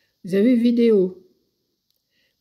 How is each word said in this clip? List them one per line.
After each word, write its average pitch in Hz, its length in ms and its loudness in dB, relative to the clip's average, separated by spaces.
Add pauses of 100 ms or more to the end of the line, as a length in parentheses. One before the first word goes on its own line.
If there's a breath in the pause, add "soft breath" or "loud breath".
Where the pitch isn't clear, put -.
(240)
Vous 175 100 -10
avez 226 220 2
vidéo. 226 680 0 (1160)